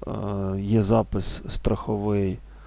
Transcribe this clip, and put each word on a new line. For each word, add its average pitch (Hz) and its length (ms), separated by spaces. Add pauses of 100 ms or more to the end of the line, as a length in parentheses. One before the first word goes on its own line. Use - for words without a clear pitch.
е, 98 540
є 104 220
запис 107 680
страховий 107 920 (280)